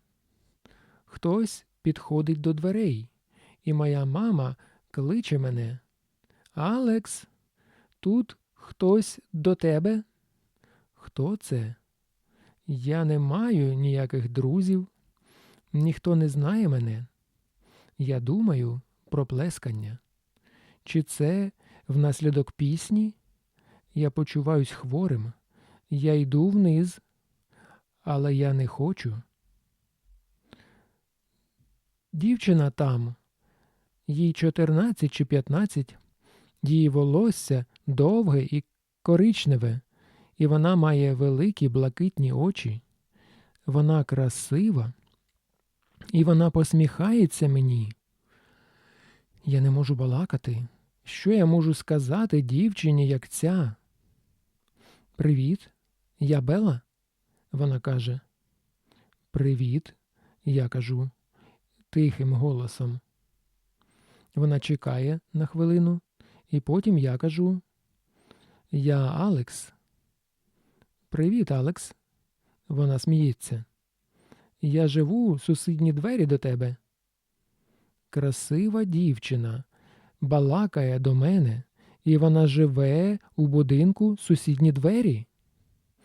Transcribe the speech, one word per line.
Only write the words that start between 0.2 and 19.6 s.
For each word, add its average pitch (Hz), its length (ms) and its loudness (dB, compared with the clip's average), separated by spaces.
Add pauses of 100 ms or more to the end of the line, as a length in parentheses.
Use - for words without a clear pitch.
Хтось - 600 -4 (160)
підходить 151 600 -2
до 160 120 0
дверей, 156 560 -2 (540)
і 156 100 0
моя 147 320 0
мама 143 500 -2 (360)
кличе 151 460 -2
мене: 123 420 -4 (720)
«Алекс, 220 760 -4 (720)
тут 214 380 -2 (160)
хтось - 680 0 (140)
до 175 220 0
тебе». 175 480 0 (880)
Хто 175 440 -6
це? 117 380 -8 (920)
Я 147 380 -4
не 151 140 0
маю 147 540 0
ніяких 135 560 -2
друзів, 185 580 0 (840)
ніхто 160 420 0
не 156 140 2
знає 160 400 0
мене. 117 360 -4 (920)
Я 135 220 -2
думаю 127 600 -2 (280)
про 139 160 -2
плескання. 123 720 -6 (840)